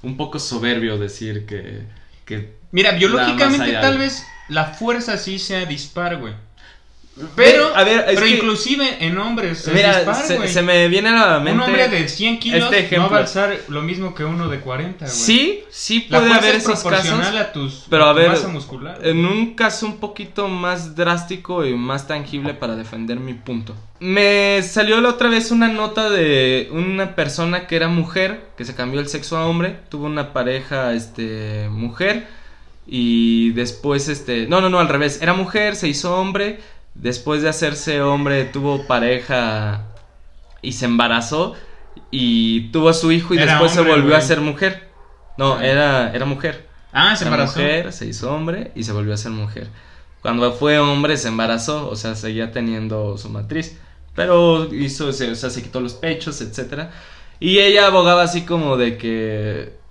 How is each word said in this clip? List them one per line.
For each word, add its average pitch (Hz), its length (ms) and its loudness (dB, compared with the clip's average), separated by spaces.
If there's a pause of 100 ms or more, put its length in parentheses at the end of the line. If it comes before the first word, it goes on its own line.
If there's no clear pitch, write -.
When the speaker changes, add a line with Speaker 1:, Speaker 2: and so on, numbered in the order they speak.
Speaker 1:
un 131 140 -8
poco 151 220 -6
soberbio 117 580 -2
decir 104 480 -6
que, 101 380 -12 (420)
que 107 300 -10 (160)
Speaker 2:
Mira, 196 220 2
Speaker 1:
nada 175 100 -2
más - 80 4
Speaker 2:
biológicamente 254 560 2
Speaker 1:
hay 233 80 0
Speaker 2:
tal 269 100 0
Speaker 1:
algo. 269 140 4
Speaker 2:
vez 269 260 -4 (240)
la 156 160 -2
fuerza 226 540 -4
sí 190 200 -6
sea 185 280 -4
dispar, 170 500 -6
güey. 117 160 -10 (1000)
Pero, 262 340 8
Speaker 1:
Ve, 302 80 -2
a 196 80 6
ver, 220 160 4
es 196 160 2
Speaker 2:
pero 208 100 2
Speaker 1:
que 226 80 4
Speaker 2:
inclusive 233 720 0
en 175 100 -2
hombres 208 500 -4
es 156 60 0
Speaker 1:
Mira, 196 240 6
Speaker 2:
dispar, 180 200 2
Speaker 1:
se, 294 200 0
Speaker 2:
güey. 196 140 -2
Speaker 1:
se 175 100 2
me 175 280 4
viene 196 200 2
a 226 40 4 (200)
la 151 80 4
mente 143 120 0
Speaker 2:
Un 233 100 4
hombre 247 260 4
de 165 200 0
cien 226 300 -2
kilos 233 320 0
Speaker 1:
este - 0 -
Speaker 2:
no - 0 -
va 202 60 4
a 190 40 6
Speaker 1:
ejemplo. 180 360 2
Speaker 2:
alzar 196 400 0 (120)
lo 147 120 -6
mismo 175 340 -6
que 156 120 -8
uno 170 240 -4
de 139 100 -6
cuarenta, 151 460 -8
güey. 127 100 -6
Speaker 1:
Sí, 277 540 2
sí - 400 -4
Speaker 2:
La 247 80 6
Speaker 1:
puede 233 140 6
Speaker 2:
fuerza 220 140 6
Speaker 1:
haber 214 100 4
Speaker 2:
es 220 80 0
Speaker 1:
esos 214 160 0
Speaker 2:
proporcional 190 400 2 (120)
Speaker 1:
casos, 214 80 -2
Speaker 2:
a 208 140 -4
tus, 139 340 -8
Speaker 1:
pero 156 160 6
Speaker 2:
a 151 60 8
Speaker 1:
a - 20 6
Speaker 2:
tu 147 60 6
Speaker 1:
ver, 170 100 8
Speaker 2:
masa 170 200 2
muscular, 139 500 -10
güey. 160 140 0
Speaker 1:
en 165 120 2
un 220 300 0
caso 220 320 0
un 214 100 -6
poquito 202 520 -6
más 175 460 -4
drástico 175 680 -2
y 131 100 0
más 131 320 -4
tangible 143 460 -6
para 113 240 -6
defender 113 420 -8
mi 131 140 -8
punto. 110 420 -8 (240)
Me 202 640 2
salió 214 380 2
la 247 80 4
otra 240 220 2
vez 226 200 0
una 233 180 4
nota 214 420 -2
de 135 600 2
una 185 460 -4
persona 170 500 -2
que 165 100 -2
era 165 120 0
mujer, 185 560 0 (140)
que - 80 -8
se 127 80 -10
cambió 127 260 -4
el 143 80 -6
sexo 156 300 -6
a 165 80 0
hombre, 170 320 -2 (100)
tuvo 147 160 -8
una 151 300 -6
pareja, 131 580 -2
este, 110 800 -6
mujer, 175 560 -2 (600)
y 117 680 2
después, 139 560 -2
este, 123 400 -4
no, 175 120 4
no, 185 80 2
no, 180 120 2
al 160 80 2
revés, 143 340 -2
era 170 100 0
mujer, 202 440 -2
se 175 120 -2
hizo 175 260 -2
hombre, 196 460 -2 (340)
después 147 480 -4
de 165 60 2
hacerse 147 520 -2
hombre 139 440 0
tuvo 139 420 -4
pareja 117 1000 -2 (760)
y 120 100 -6
se 123 140 -6
embarazó, 120 680 0 (560)
y 113 600 0
tuvo 160 200 4
a 165 40 4
su 165 180 2
hijo 170 220 2
y 165 40 4
Speaker 2:
Era 156 140 4
Speaker 1:
después 165 240 6
Speaker 2:
hombre, 170 80 6
Speaker 1:
se 160 140 6
volvió 147 160 6
a 156 40 8
Speaker 2:
güey. 135 100 2
Speaker 1:
ser 151 120 2
mujer. 180 480 -4 (500)
No, 135 160 2
Speaker 2:
Ah. 123 120 -2
Speaker 1:
era, 135 480 2
era 123 120 -2
mujer. 143 420 -6 (240)
Speaker 2:
Ah, 185 240 4
se 175 80 -4
Speaker 1:
Era 151 100 0
Speaker 2:
embarazó. 139 260 0
Speaker 1:
mujer, 156 320 0
se - 140 -12
hizo 110 260 -6
hombre 165 420 -6
y 113 100 -6
se 110 80 -6
volvió 104 220 -2
a - 20 -4
ser 110 160 -6
mujer. 107 360 -8 (540)
Cuando 120 300 0
fue 147 260 2
hombre 143 380 2
se 135 120 -4
embarazó, 117 600 -2
o 110 80 -8
sea, 110 180 -8
seguía 110 380 -6
teniendo 110 640 -4
su 110 120 -12
matriz, 107 480 -8 (360)
pero 170 600 4
hizo, 139 380 -4
se, 117 200 -4
o - 20 -4
sea, 123 160 -6
se 120 120 -8
quitó 127 180 -8
los 120 140 -6
pechos, 160 460 -6
etcétera. 139 500 -10 (500)
Y 185 180 4
ella 202 300 6
abogaba 175 340 6
así 170 240 0
como 156 320 0
de 117 180 0
que 107 800 -4 (160)